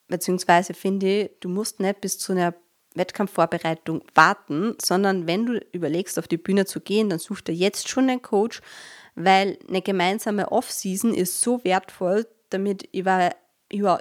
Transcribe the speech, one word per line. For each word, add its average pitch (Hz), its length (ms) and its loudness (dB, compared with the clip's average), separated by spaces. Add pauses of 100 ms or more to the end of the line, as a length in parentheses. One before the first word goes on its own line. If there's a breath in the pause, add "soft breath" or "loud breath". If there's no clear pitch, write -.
beziehungsweise 180 680 2
finde 196 500 0
ich, - 80 -8 (100)
du 180 80 -6
musst 202 320 -4
nicht 196 180 0
bis - 180 -6
zu - 140 -6
einer 175 240 2 (400)
Wettkampfvorbereitung 170 1080 -2 (140)
warten, 175 680 4
sondern 190 460 0
wenn 190 180 0
du 233 140 -2 (140)
überlegst, 170 440 -4
auf 170 100 -6
die 165 100 -2
Bühne 190 280 0
zu - 160 -8
gehen, 208 280 0
dann 160 100 -2
such - 220 -12
dir 175 120 -6
jetzt 185 340 -2
schon 262 220 2
einen 254 140 -2
Coach, 220 380 -2 (520 loud breath)
weil 190 540 2
eine 185 160 -2
gemeinsame 196 680 0
Off-Season 196 600 -2
ist - 280 -2
so 240 220 0
wertvoll, 190 600 0 (240)
damit 196 420 -4
ich 185 140 -4
wei-, 185 300 2 (360)
über-, 202 300 2